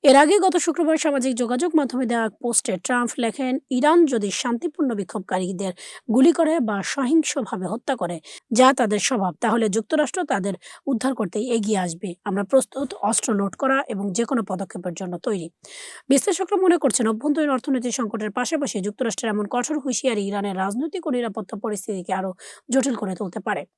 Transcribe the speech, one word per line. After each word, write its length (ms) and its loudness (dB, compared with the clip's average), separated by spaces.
এর 140 10
আগে 220 6
গত 100 4
শুক্রবার 400 2
সামাজিক 280 2
যোগাযোগ 360 0
মাধ্যমে 320 0
দেওয়া 180 0
এক 140 -8
পোস্টে 320 0
ট্রাম্প 240 0
লেখেন, 280 -2
ইরান 220 4
যদি 160 0
শান্তিপূর্ণ 500 -2
বিক্ষোভকারীদের 720 -4
গুলি 240 8
করে 160 4
বা 80 -2
সহিংসভাবে 800 0
হত্যা 280 -4
করে, 160 -4
যা 100 8
তাদের 280 2
স্বভাব, 240 0
তাহলে 220 2
যুক্তরাষ্ট্র 440 -2
তাদের 220 -2
উদ্ধার 280 0
করতে 240 -4
এগিয়ে 280 0
আসবে। 260 -8
আমরা 220 -2
প্রস্তুত 380 2
অস্ত্র 200 0
লোড 220 -4
করা 160 2
এবং 120 -4
যে 140 0
কোনো 200 0
পদক্ষেপের 500 -6
জন্য 140 -6
তৈরি। 200 -4
বিশ্লেষকরা 560 2
মনে 180 6
করছেন, 300 2
অভ্যন্তরীণ 440 0
অর্থনৈতিক 420 -2
সংকটের 400 -4
পাশাপাশি 380 -2
যুক্তরাষ্ট্রের 480 -2
এমন 200 0
কঠোর 300 -2
হুঁশিয়ারি 420 0
ইরানের 360 -4
রাজনৈতিক 440 -4
ও 40 -2
নিরাপত্তা 540 -4
পরিস্থিতিকে 560 -6
আরও 100 -4
জটিল 300 2
করে 200 -4
তুলতে 260 -6
পারে। 180 -4